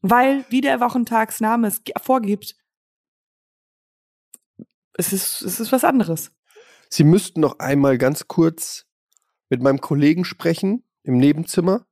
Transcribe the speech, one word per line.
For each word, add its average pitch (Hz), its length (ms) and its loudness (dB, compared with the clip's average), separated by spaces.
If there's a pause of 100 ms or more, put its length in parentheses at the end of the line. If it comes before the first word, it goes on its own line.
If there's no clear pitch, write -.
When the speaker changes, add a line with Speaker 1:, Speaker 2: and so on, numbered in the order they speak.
Speaker 1:
Weil, 247 480 2
wie 247 100 0
der 262 220 0
Wochentagsname 226 880 -2
es - 160 -10
ge-, - 160 -12
vorgibt, 214 540 -2 (2500)
es - 180 -4
ist, - 300 -6
es 185 180 -8
ist 220 100 -4
was 254 140 0
anderes. 165 460 0 (580)
Speaker 2:
Sie - 140 2
müssten 160 360 4
noch 147 180 0
einmal 139 400 2
ganz 131 300 -2
kurz - 580 -2 (640)
mit 123 140 -2
meinem 135 180 2
Kollegen 151 440 2
sprechen, 190 580 -2 (180)
im 127 160 0
Nebenzimmer. 165 760 0